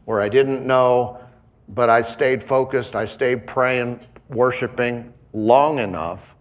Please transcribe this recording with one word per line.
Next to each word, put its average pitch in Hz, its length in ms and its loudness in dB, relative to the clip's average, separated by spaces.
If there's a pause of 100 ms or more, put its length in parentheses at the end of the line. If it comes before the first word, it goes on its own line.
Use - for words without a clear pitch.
Where 110 160 -2
I 104 80 0
didn't 131 400 0
know, 123 500 2 (520)
but 117 200 0
I 117 120 4
stayed 131 420 -2
focused, 131 500 -2
I 107 120 -4
stayed 123 420 -4
praying, 123 540 -2 (260)
worshiping 120 840 -2 (180)
long 135 480 4
enough 90 600 -8